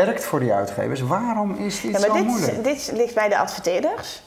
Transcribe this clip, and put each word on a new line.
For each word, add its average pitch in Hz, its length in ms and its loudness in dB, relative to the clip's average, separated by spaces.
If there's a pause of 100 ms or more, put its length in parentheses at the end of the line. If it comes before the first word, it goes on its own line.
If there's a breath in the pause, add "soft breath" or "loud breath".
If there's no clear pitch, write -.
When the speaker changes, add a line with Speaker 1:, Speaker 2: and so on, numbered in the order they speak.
Speaker 1:
werkt 226 200 -2
voor 147 160 0
die 120 120 2
uitgevers. 107 480 0
Waarom 202 540 0
is 202 260 -4
dit 220 120 -4
Speaker 2:
Ja, 196 60 2
maar 202 100 4
Speaker 1:
zo 214 40 4
Speaker 2:
dit, 214 140 2
Speaker 1:
moeilijk? 226 380 0
Speaker 2:
dit 277 300 -2
ligt 233 200 0
bij 214 140 2
de 202 100 4
adverteerders. 226 880 -2